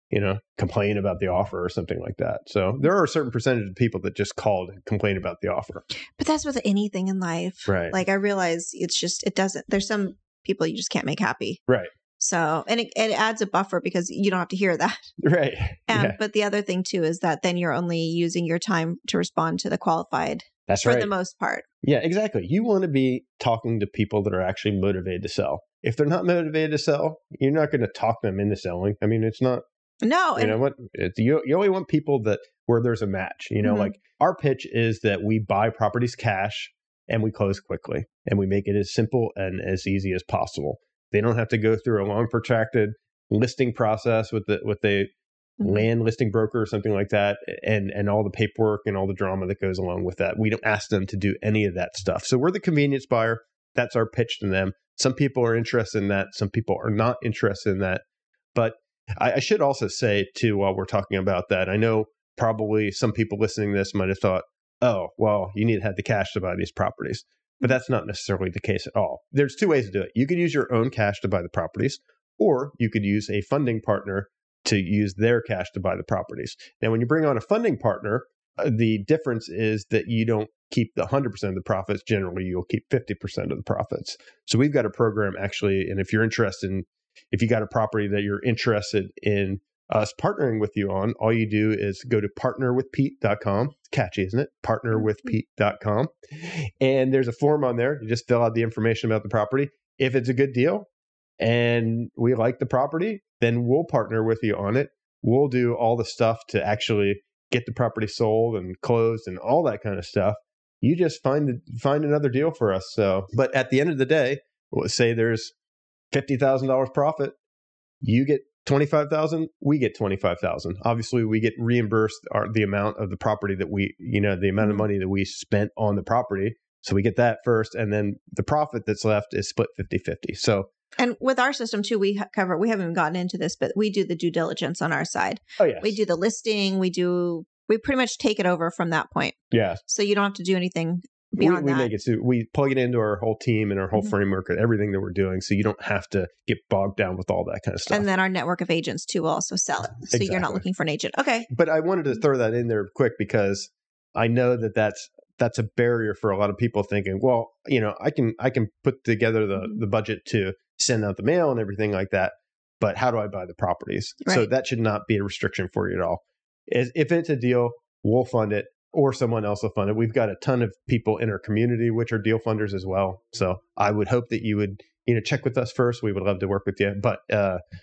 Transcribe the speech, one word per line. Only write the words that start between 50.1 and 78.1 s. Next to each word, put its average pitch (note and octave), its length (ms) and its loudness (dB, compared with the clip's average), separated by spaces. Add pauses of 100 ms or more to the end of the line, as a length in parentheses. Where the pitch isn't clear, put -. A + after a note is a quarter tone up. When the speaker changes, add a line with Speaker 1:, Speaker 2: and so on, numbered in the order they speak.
Speaker 1:
that. F2+ 220 -2
We A2 100 2
don't A2 160 -2
ask G#2 240 0
them F#2+ 200 0
to - 80 -6
do G2 260 0
any G#2+ 240 2
of F2+ 80 -4
that F2+ 200 -4
stuff. F#2 300 -4
So C3 140 2
we're D3+ 120 2
the G3 80 -2
convenience C#3+ 460 2
buyer. A2+ 380 0 (320)
That's A#2+ 200 0
our A2+ 140 2
pitch - 320 -2
to G2+ 80 -2
them. F#2+ 240 0 (260)
Some C3 140 2
people C3 320 0
are A#2 100 4
interested A2+ 440 0
in G2+ 100 0
that. G2 240 0
Some G#2 160 -2
people G2+ 340 -2
are A2+ 80 -2
not A2 320 2
interested A2 500 -2
in F#2+ 80 -2
that. F#2 200 -2 (540)
But A2+ 180 2 (460)
I, A#2+ 160 2
I - 60 0
should G#3 200 0
also C#3 280 2
say, G2+ 460 0
too, G#2+ 220 2
while G2 180 2
we're F#2+ 120 -4
talking G2 320 -2
about F#2+ 320 0
that, F#2 180 2
I F#2+ 80 0
know A2 300 2 (320)
probably G#2+ 520 0
some G#2+ 220 0
people G#2 260 -2
listening G#2 340 0
to G2+ 60 2
this F#2+ 160 -2
might F#2+ 140 0
have F#2+ 120 -2
thought, F#2 240 2 (360)
"Oh, G#2 280 2 (100)
well, G#2 360 2
you G#2 120 2
need A2+ 100 4
to F#2+ 60 -4
have G2+ 140 -4
the G2+ 60 -4
cash G2+ 300 -2
to G2+ 80 -4
buy F2+ 160 -4
these F#2 160 -4
properties." - 540 -6 (340)
But A#2+ 80 2
that's B2+ 220 0
not G2+ 160 0
necessarily F#2+ 440 -4
the E2 100 -8
case - 260 -2
at - 120 -12
all. D#2+ 220 -2 (100)
There's C#3 240 2
two G#3 140 0
ways C#3 160 4
to F#2+ 80 -8
do G2+ 80 -2
it. F2+ 140 -6
You B2+ 120 2
can E3+ 120 0
use E3+ 160 0
your C3+ 200 0
own A#2 140 2
cash G2+ 320 0
to G2 80 -2
buy F#2+ 140 0
the F2 80 -10
properties, F#2 500 -2 (380)
or D3 400 2
you A2+ 120 2
could G#2 140 0
use G#2 240 0
a G#2 140 -2
funding B2 400 0
partner G2 460 -2 (360)
to - 120 2
use G2 420 0
their A#2 240 4
cash F2+ 320 -4
to G2 60 -6
buy F#2 160 -2
the F#2 80 -8
properties. - 520 -4 (240)
Now, A2+ 120 2
when A2+ 80 2
you A#2 60 2
bring D#3 180 2
on C#3 120 4
a A2 40 -2
funding G#3 360 0
partner, G#2 500 -2 (300)